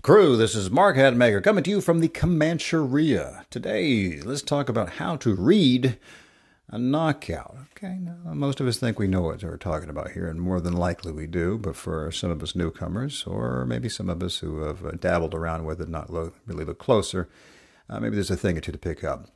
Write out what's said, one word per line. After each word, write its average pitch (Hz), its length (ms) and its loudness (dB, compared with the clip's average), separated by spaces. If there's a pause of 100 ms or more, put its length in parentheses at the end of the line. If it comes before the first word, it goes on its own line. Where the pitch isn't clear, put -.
Crew, 170 340 8
this 110 200 4
is 95 140 -2
Mark 165 260 6
Hatmaker 120 480 6
coming 202 180 4
to 165 80 0
you 202 120 2
from 170 180 2
the 165 80 4
Comancheria. 151 1400 0
Today, 104 720 0
let's 127 200 -6
talk 143 260 -2
about 110 240 -2
how 170 240 -4
to 113 200 0
read 127 640 4 (680)
a 107 100 -10
knockout. 135 760 -2 (180)
Okay, 190 280 -10
now, 170 320 -10
most 143 280 -2
of 135 60 0
us 117 120 -2
think 113 200 -2
we 104 80 0
know 92 140 2
what 85 240 -4
we're 82 140 -8
talking 78 320 -4
about 73 220 -8
here, 87 140 -6
and 80 140 -6
more 90 180 -2
than 87 140 -2
likely 87 400 -2
we 76 140 -8
do, 87 320 -2
but 82 180 -6
for 80 340 -6
some 90 200 -4
of 80 120 -4
us - 140 -8
newcomers, 87 680 -4
or 101 420 -4
maybe 117 240 -4
some 92 180 -6
of 87 140 -4
us 90 160 -4
who 78 240 -6
have, 78 220 -8
uh, - 80 -8
dabbled 87 420 0
around 82 300 -4
with 78 160 -6
it, 78 80 -8
not 78 220 -8
lo-, 82 220 -6 (140)
really 80 180 -8
look 78 140 -10
closer, 95 500 0 (600)
uh, 107 120 -10
maybe 110 160 -2
there's 98 140 -2
a 92 60 0
thing 90 200 0
or 78 60 -6
two 87 100 -8
to - 60 -12
pick - 260 -8
up. 69 320 -6